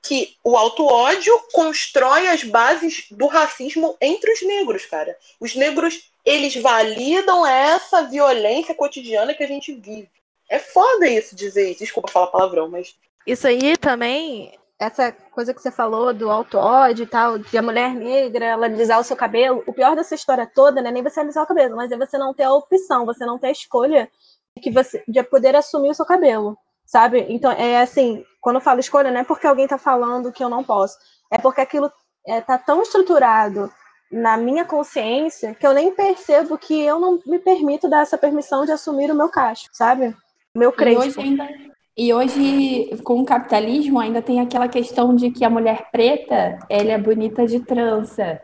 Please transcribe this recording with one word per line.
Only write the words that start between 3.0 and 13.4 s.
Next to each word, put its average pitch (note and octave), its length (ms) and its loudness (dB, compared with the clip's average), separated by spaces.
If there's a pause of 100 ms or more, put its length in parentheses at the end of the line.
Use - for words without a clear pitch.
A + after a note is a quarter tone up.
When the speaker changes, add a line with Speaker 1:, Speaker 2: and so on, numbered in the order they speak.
Speaker 1:
do G#3 180 -2
racismo D4+ 720 -2
entre F4 320 -2
os A4 120 -2
negros, F#4+ 420 -4
cara. - 320 -8 (240)
Os A#3 160 -10
negros, D4+ 540 -2 (120)
eles C#4+ 340 0
validam B3+ 920 0
essa D#4 560 2
violência C4 720 0
cotidiana B3+ 580 -4
que D4 100 -6
a C#4+ 60 -6
gente C#4+ 240 -10
vive. G#3+ 380 -18 (400)
É - 80 -2
foda G4+ 500 2
isso A3 260 -2
dizer G3 360 -2
isso. F3 100 -12
Desculpa - 320 -8
falar F3+ 140 2
palavrão, F3+ 420 -2
mas F3 260 -14 (320)
Speaker 2:
Isso B3 200 -4